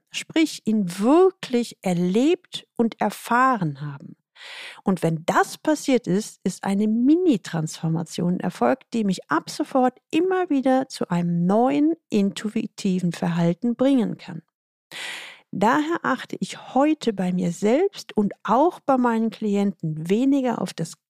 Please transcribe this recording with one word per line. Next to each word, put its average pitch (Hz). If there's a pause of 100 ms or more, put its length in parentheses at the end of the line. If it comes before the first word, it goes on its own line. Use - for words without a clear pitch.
(120)
sprich -
ihn 196
wirklich 262
erlebt 190
und 233
erfahren 214
haben. 143 (640)
Und 190
wenn 165
das 302
passiert 294
ist, 190
ist -
eine 202
Mini-Transformation 185
erfolgt, -
die 226
mich 190
ab 330
sofort 254 (140)
immer 370
wieder 262
zu -
einem 175
neuen, 277 (140)
intuitiven 196
Verhalten 175
bringen 254
kann. - (1080)
Daher 294
achte -
ich -
heute 285
bei 185
mir 180
selbst 254
und 208 (100)
auch 269
bei 269
meinen 226
Klienten 202
weniger 254
auf 185
das - (140)